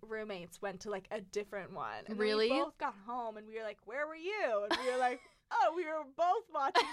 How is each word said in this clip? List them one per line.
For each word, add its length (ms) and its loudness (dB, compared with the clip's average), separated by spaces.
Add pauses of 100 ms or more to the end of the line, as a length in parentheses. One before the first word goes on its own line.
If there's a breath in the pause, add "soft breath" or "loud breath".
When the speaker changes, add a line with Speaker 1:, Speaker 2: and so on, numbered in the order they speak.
Speaker 1:
roommates 640 -8
went 200 -4
to, 80 -6
like, 200 -6
a 100 -4
different 520 -6
one. 340 -6
And 120 -6
Speaker 2:
Really? 320 4
Speaker 1:
we 120 4
both 160 -6
got 160 -2 (120)
home, 300 -4
and 100 -14
we 120 -10
were 60 -8
like, 200 -10
"Where 220 -4
were 100 -6
you?" 540 0
And 120 2
we 80 0
were 80 2
like, 220 2 (160)
<laughs> 160 -18
"Oh, 240 6
we 80 0
were 180 -2 (140)
both 360 2
watching 400 4